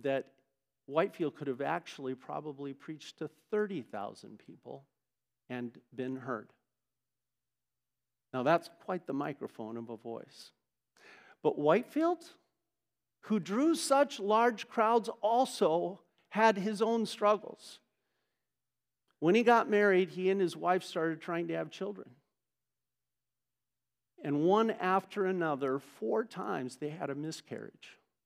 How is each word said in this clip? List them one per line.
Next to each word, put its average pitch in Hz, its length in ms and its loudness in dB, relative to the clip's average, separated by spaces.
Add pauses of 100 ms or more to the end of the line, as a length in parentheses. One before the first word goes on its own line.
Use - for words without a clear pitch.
that 135 280 -2 (580)
Whitefield 160 500 -2
could 147 100 -8
have 131 140 -4
actually 139 540 -6
probably 143 580 -10
preached - 460 -16
to 151 120 -8 (200)
thirty 202 320 -2
thousand 104 640 -10
people 139 400 -18 (640)
and 123 220 -8 (240)
been 131 220 -6
heard. 120 320 -8 (1800)
Now, 127 100 -4
that's 165 260 2 (160)
quite 185 220 -8
the 139 60 -8
microphone 135 640 -8
of 117 140 -10
a 113 60 -10
voice. - 540 -14 (920)
But - 160 0
Whitefield, 240 680 2 (960)
who 214 180 -2
drew 240 380 0
such 277 420 2
large 220 500 2
crowds, 226 400 2 (120)
also 202 800 2 (320)
had 214 240 6
his 202 240 -2
own 226 240 2
struggles. - 760 -2 (1400)
When 170 140 4
he 233 80 6
got 233 260 6
married, 196 400 4
he 185 220 0
and 196 100 2
his 170 160 0
wife 175 260 0
started 160 380 -4
trying 170 280 -6
to 165 60 -4
have 160 160 -6
children. 190 380 -10 (2250)
And 147 200 0
one 214 260 6
after 190 560 0
another, 143 520 0
four 220 460 -4
times, 165 520 -6
they 147 120 -8
had 151 220 -8
a 139 40 -6
miscarriage. - 840 -12 (280)